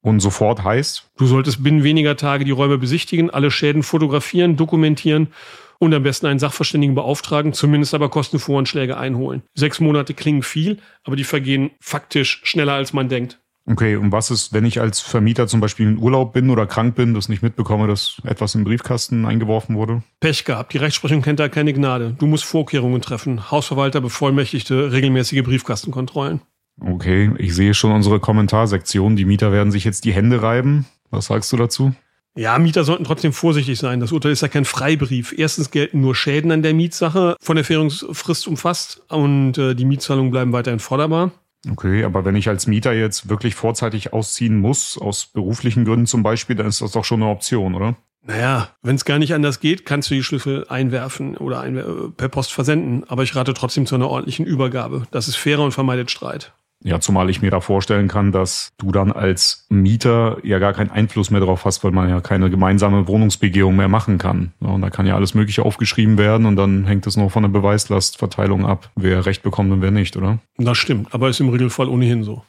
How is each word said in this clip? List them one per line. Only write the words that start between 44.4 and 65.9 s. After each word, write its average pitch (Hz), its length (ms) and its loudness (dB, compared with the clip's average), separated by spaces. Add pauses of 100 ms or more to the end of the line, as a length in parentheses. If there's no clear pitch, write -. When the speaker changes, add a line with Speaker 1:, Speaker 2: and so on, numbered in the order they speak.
Speaker 1:
muss, 120 400 -2
aus - 280 -6
beruflichen 113 580 -2
Gründen 113 220 2
zum 117 160 0
Beispiel, 110 340 -2
dann 107 100 -2
ist 101 140 -4
das 107 120 -6
doch 110 120 -2
schon 110 180 0
eine 107 80 0
Option, 98 440 -2
oder? 107 220 -4 (280)
Speaker 2:
Naja, 117 460 -4 (120)
wenn's 131 220 -2
gar 147 140 0
nicht 156 160 0
anders 147 260 -2
geht, 170 240 -2
kannst 143 260 -4
du 143 40 0
die 131 80 0
Schlüssel 135 460 -4
einwerfen 131 680 -4
oder 127 240 -6
einwer-, 131 560 -8
per 131 120 -4
Post 135 240 -4
versenden. 143 560 -2
Aber 127 160 -2
ich - 120 -4
rate 131 160 0
trotzdem 131 320 -2
zu 135 100 -4
einer 127 140 0
ordentlichen 135 380 -4
Übergabe. 127 640 -4
Das 123 180 -4
ist 120 80 -6
fairer 147 280 0
und 135 80 0
vermeidet 127 380 -2
Streit. - 420 -10 (320)
Speaker 1:
Ja, 82 160 0
zumal 92 300 2
ich 92 120 -2
mir 98 80 2
da 92 100 2
vorstellen 101 480 2
kann, 101 240 2
dass - 440 -2
du 98 140 -4
dann 98 220 2
als - 560 -2
Mieter 113 720 4
ja 101 160 2
gar 98 140 2
keinen 98 180 -2
Einfluss 104 400 0
mehr 101 100 4
drauf 92 240 2
hast, 95 200 -2
weil 92 80 2
man 92 160 2
ja 90 120 2
keine 92 300 2
gemeinsame 95 560 4
Wohnungsbegehung 95 720 2
mehr 98 120 4
machen 101 300 2
kann. 92 420 -2
Ja, 104 80 -4
und 98 140 0
da 95 80 -2
kann 98 160 -2
ja 95 80 2
alles 98 200 0
Mögliche 107 300 2
aufgeschrieben 110 540 2